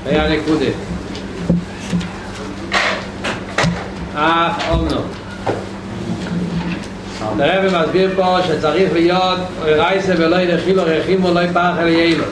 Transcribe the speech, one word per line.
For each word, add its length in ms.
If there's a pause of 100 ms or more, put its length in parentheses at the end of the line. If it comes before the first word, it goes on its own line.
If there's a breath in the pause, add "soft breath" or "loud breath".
אחרי 160
הנקודה. 460 (3500)
אף 540
אומנו. 320 (2500)
הרב 440
מסביר 320
פה 220 (100)
שצריך 460
להיות 460 (240)
רייסה 540
ולא 180
ידחילו 500
רחימו, 480
לא 60
יפח 400
אל 80
יאילו. 440